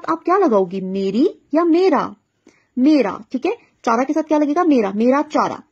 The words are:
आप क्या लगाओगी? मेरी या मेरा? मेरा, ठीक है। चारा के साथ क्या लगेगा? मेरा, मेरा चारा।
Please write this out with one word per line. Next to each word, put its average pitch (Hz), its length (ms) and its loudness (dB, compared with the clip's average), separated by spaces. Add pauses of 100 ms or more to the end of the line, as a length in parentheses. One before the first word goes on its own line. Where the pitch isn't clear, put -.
(100)
आप 330 140 -6
क्या 349 120 0
लगाओगी? 196 440 0
मेरी 196 480 -2 (260)
या 330 100 2
मेरा? 311 500 0 (640)
मेरा, 254 540 2
ठीक 269 140 -6
है। 403 60 -2 (320)
चारा 240 200 0
के 302 80 -6
साथ 311 100 -2
क्या 311 160 0
लगेगा? 302 260 0
मेरा, 233 280 2
मेरा 247 300 0
चारा। 240 500 -4